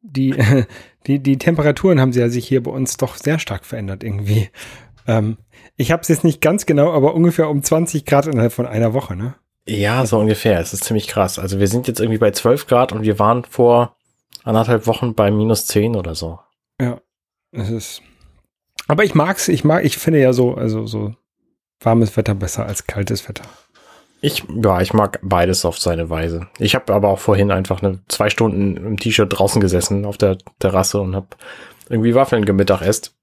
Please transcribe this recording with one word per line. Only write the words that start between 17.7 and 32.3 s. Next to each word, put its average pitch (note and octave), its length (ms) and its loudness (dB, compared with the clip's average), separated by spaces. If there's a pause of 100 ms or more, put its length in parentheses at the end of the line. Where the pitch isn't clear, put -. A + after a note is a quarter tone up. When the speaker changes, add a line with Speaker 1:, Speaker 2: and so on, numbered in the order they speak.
Speaker 1:
ist, - 320 -8 (880)
aber E3 160 2
ich - 100 -2
mag's, F3 340 0
ich - 160 0
mag, D#3 220 2
ich - 100 0
finde D#3+ 240 2
ja C3 140 4
so, B2 180 2
also A2 340 -4
so A2 280 -8 (680)
warmes A2+ 380 2
Wetter G#2 160 -2
besser G2 320 -6
als G#2 200 -8
kaltes G2+ 400 -6
Wetter. - 180 -14 (800)
Speaker 2:
Ich, - 220 -2 (100)
ja, F#2+ 280 2
ich F#2 100 -2
mag G#2 300 2
beides F#2 420 2
auf E2 140 -2
seine E2+ 320 -4
Weise. E2+ 360 -4 (120)
Ich - 160 0
hab - 160 -4
aber G2+ 180 4
auch F#2+ 120 2
vorhin G2+ 300 2
einfach F#2+ 320 -2
eine, F#2+ 260 -2
zwei G#2 200 0
Stunden G2+ 480 0
im G#2+ 220 -6
T-Shirt G#2 320 0
draußen G2+ 320 0
gesessen F#2+ 420 0
auf G2+ 140 -8
der F#2+ 180 2 (220)
Terrasse F#2+ 420 0
und F#2 160 -4
hab - 220 -10 (500)
irgendwie A#2 260 0
Waffeln B2 300 2